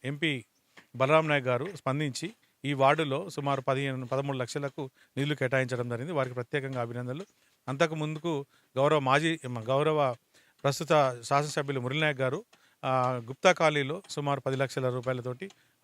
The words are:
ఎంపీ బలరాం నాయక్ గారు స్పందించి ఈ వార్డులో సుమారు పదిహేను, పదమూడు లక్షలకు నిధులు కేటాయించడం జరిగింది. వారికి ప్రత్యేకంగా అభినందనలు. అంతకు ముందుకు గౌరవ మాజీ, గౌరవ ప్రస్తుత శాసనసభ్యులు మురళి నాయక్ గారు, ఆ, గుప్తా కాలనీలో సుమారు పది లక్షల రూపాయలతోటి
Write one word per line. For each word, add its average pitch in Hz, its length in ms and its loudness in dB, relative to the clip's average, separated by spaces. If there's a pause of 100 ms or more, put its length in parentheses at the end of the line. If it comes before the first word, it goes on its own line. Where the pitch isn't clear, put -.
ఎంపీ 143 400 -2 (520)
బలరాం 151 320 4
నాయక్ 143 180 2
గారు 127 200 0 (100)
స్పందించి 147 560 -4 (320)
ఈ 143 80 -2
వార్డులో 147 580 2
సుమారు 139 300 -2
పదిహేను, 131 460 -2
పదమూడు 139 300 -2
లక్షలకు 135 540 -6 (260)
నిధులు 143 180 0
కేటాయించడం 127 540 0
జరిగింది. 123 240 -6
వారికి 127 220 -2
ప్రత్యేకంగా 131 460 -4
అభినందనలు. 123 460 -6 (420)
అంతకు 156 260 2
ముందుకు 151 500 -4 (340)
గౌరవ 151 200 6
మాజీ, 151 480 2
గౌరవ 135 680 0 (480)
ప్రస్తుత 139 640 2
శాసనసభ్యులు 143 560 0
మురళి 131 200 -2
నాయక్ 147 200 0
గారు, 135 240 -2 (400)
ఆ, 127 420 0
గుప్తా 151 260 4
కాలనీలో 156 580 2
సుమారు 143 300 -2
పది 135 160 -2
లక్షల 131 320 0
రూపాయలతోటి 127 600 -4 (340)